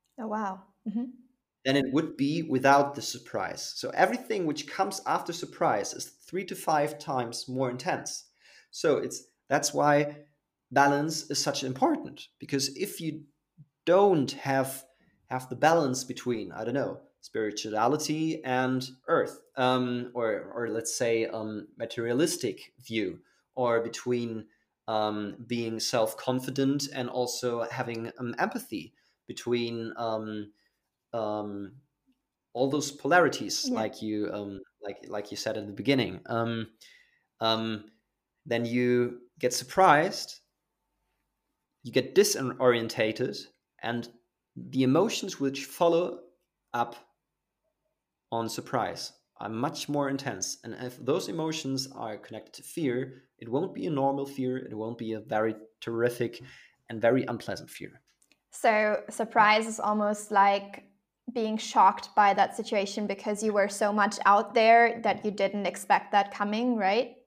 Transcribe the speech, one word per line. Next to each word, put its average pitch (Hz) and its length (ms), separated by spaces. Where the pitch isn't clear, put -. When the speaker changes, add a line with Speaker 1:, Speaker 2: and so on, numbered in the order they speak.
Speaker 1:
Oh, 220 80
wow. 202 340
Mm-hmm. 233 160
Speaker 2:
than 135 120
it 131 160
would 160 240
be 151 260
without 139 520
the 113 80
surprise. - 760
So - 180
everything 202 520
which 143 220
comes - 380
after 165 260
surprise 135 600
is - 120
three - 400
to 196 80
five 151 440
times 127 500
more 127 220
intense. 131 540
So 147 280
it's, - 260
that's 147 260
why 147 420
balance 143 600
is 143 100
such 143 240
important, - 640
because 135 380
if - 240
you 151 220
don't 180 480
have, 135 520
have 127 200
the 123 80
balance 147 480
between, 110 480
I 110 120
don't 117 100
know, 117 260
spirituality 120 1200
and 127 400
earth, - 340
um, 127 580
or, 107 420
or 117 140
let's 113 260
say, 113 300
um, 107 420
materialistic 120 920
view, 98 360
or 120 260
between, 117 680
um, 107 480
being 117 320
self-confident 131 1120
and 123 160
also 123 640
having, 117 480
um, 120 220
empathy, 165 520
between, 117 680
um, 110 540
um, 104 600
all 127 140
those 151 220
polarities, 147 800
Speaker 1:
Yeah. 247 80
Speaker 2:
like 110 260
you, 104 300
um, 101 280
like, 101 260
like 104 220
you - 60
said 110 200
in 104 100
the 101 60
beginning, 110 540
um, 117 400
um, 113 440
then 120 180
you 123 560
get 123 160
surprised, 180 840
you 120 100
get 131 220
disorientated, 120 1300
and 117 260
the 127 260
emotions 180 580
which 139 240
follow 170 560
up 120 220
on 113 180
surprise 113 640
are 101 100
much 117 400
more 143 200
intense. 131 540
And 113 120
if 123 240
those 143 300
emotions 156 640
are 113 220
connected - 380
to - 80
fear, 135 640
it 117 100
won't 160 260
be - 120
a 170 40
normal 139 360
fear. 127 300
It - 180
won't 113 240
be 110 140
a 110 80
very 110 360
terrific 117 600
and 113 120
very 120 240
unpleasant 101 460
fear. - 300
Speaker 1:
So 214 600
surprise 220 560
is 220 140
almost 208 500
like 202 540
being 220 240
shocked - 580
by 202 200
that 190 220
situation 208 500
because 202 360
you 220 100
were 202 160
so 208 240
much 208 340
out 208 280
there 226 480
that 214 220
you 208 60
didn't 202 360
expect - 460
that 202 200
coming, 226 440
right? 208 400